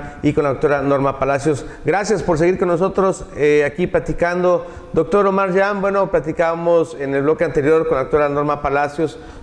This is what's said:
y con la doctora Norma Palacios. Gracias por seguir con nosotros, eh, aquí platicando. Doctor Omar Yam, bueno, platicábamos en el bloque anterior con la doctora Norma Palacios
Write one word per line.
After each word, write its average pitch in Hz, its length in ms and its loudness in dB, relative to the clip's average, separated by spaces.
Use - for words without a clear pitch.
y 147 120 0
con 151 100 0
la 143 80 0
doctora 139 320 0
Norma 139 340 0
Palacios. 135 480 0
Gracias 185 380 0
por 165 160 0
seguir 175 220 2
con 190 80 0
nosotros, 180 680 0
eh, 147 300 4
aquí 156 220 -2
platicando. 175 800 0
Doctor 165 320 2
Omar 196 260 0
Yam, 196 300 0
bueno, 196 300 0
platicábamos 165 880 0
en 139 160 -2
el 139 80 2
bloque 156 200 2
anterior 160 440 2
con 156 100 0
la 131 60 0
doctora 147 260 2
Norma 147 320 -2
Palacios 147 580 -2